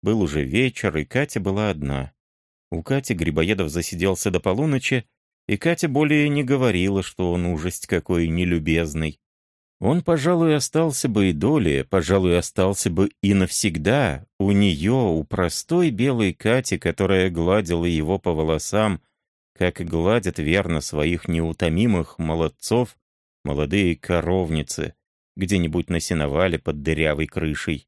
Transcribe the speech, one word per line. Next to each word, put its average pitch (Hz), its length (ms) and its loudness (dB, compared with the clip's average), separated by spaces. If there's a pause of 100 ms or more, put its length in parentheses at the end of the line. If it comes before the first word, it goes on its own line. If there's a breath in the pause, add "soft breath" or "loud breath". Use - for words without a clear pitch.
Был 107 180 2
уже 76 220 0
вечер, 95 540 0
и 76 80 -2
Катя 131 340 -4
была 98 320 0
одна. 69 440 -4 (560)
У 82 120 -6
Кати 135 320 -2
Грибоедов 82 540 0
засиделся 90 640 -2
до 90 100 0
полуночи, 131 640 0 (420)
и 101 100 -2
Катя 170 320 0
более 147 400 2
не 147 140 0
говорила, 101 600 2
что 90 300 -2
он 87 140 0
ужасть 87 400 -4
какой 87 400 0
нелюбезный. 80 960 -2 (600)
Он, 156 220 0
пожалуй, 165 540 2
остался 147 520 0
бы 101 220 4
и - 20 0
долее, 80 520 2
пожалуй, 90 540 2
остался 95 520 0
бы 92 200 2 (120)
и 101 120 4
навсегда 92 920 0 (120)
у 98 120 0
неё, 101 600 2
у 80 140 0
простой 156 680 0
белой 113 420 0
Кати, 110 460 0
которая 92 520 2
гладила 85 540 0
его 85 340 0
по 90 140 -2
волосам, 80 680 0 (540)
как 90 320 -2
гладят 90 520 0
верно 82 420 0
своих 78 480 -2
неутомимых 82 920 0
молодцов 82 760 -2 (480)
молодые 76 500 0
коровницы 80 1000 -2 (420)
где-нибудь 87 540 -2
на 87 100 0
сеновале 80 580 0
под 73 240 -6
дырявой 78 440 0
крышей. 76 600 -4